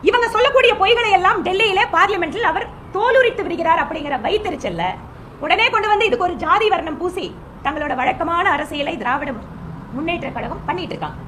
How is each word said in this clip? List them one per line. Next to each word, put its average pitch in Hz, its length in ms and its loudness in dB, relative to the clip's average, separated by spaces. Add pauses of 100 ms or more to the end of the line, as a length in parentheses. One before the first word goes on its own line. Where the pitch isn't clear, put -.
இவங்க 480 260 4
சொல்லக்கூடிய 494 380 6 (100)
பொய்களை 453 360 4
எல்லாம் 381 300 2
டெல்லியில 392 320 2 (140)
பார்லிமெண்டில் 359 560 2
அவர் 370 200 -2 (240)
தோலுரித்து 480 500 4
விடுகிறார் 330 380 2
அப்படிங்கிற 285 320 -4 (100)
வைத்தறிச்சல்ல 302 580 -2 (640)
உடனே 392 300 2
கொண்டு 427 160 2
வந்து 427 180 4
இதுக்கு 311 180 0
ஒரு 349 160 -2
ஜாதி 392 300 2
வர்ணம் 320 300 -2
பூசி 349 240 -4 (400)
தங்களோட 294 340 -2
வழக்கமான 311 460 0 (100)
அரசியலை 294 460 -4
திராவிட 277 280 -2 (640)
முன்னேற்ற 320 400 -4
கழகம் 240 340 -6
பண்ணிட்டு 330 260 -4
இருக்காங்க. 151 340 -8